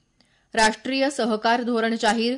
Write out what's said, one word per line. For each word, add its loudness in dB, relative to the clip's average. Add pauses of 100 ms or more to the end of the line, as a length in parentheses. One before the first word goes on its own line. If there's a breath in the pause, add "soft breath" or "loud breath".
(540 soft breath)
राष्ट्रीय 0
सहकार 0
धोरण -2
जाहीर. 0